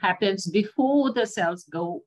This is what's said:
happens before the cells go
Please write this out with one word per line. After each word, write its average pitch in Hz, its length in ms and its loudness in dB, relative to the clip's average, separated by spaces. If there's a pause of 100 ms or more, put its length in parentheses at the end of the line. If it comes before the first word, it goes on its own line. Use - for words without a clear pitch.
happens 190 440 0
before 262 680 2
the 240 140 0
cells 175 380 -4
go 170 420 -6